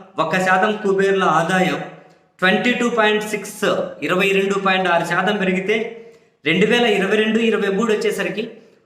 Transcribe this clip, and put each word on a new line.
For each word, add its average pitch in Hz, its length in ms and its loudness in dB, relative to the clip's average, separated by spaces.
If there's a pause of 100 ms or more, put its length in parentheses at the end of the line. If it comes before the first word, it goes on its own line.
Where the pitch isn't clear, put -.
(180)
ఒక్క 185 260 0
శాతం 190 280 2
కుబేరుల 190 520 0
ఆదాయం 170 600 0 (540)
ట్వంటీ 214 360 2
టూ 240 160 0
పాయింట్ 214 340 2
సిక్స్, - 400 -8 (380)
ఇరవై 185 260 0
రెండు 196 300 0
పాయింట్ 190 300 0
ఆరు 170 160 2
శాతం 185 320 0
పెరిగితే, 190 400 -2 (680)
రెండు 170 220 2
వేల 240 200 2
ఇరవై 202 300 0
రెండు 214 220 2
ఇరవై 208 300 0
మూడు 214 240 0
వచ్చేసరికి 202 580 -4 (360)